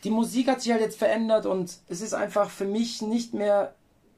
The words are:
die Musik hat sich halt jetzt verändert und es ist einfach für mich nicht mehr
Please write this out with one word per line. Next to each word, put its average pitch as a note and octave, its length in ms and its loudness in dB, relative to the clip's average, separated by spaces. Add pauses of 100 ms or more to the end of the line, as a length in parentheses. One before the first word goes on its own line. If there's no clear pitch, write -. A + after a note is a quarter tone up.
die G3+ 60 -2
Musik A3+ 380 0
hat B3+ 120 2
sich A#3+ 120 0
halt A3+ 80 4
jetzt A3 180 -2
verändert A3 480 2
und F#3+ 320 -2 (100)
es F3 120 -8
ist A3 120 -6
einfach G3+ 380 0
für - 140 -6
mich A3 380 -2
nicht A3 320 -4
mehr G#3 380 2 (460)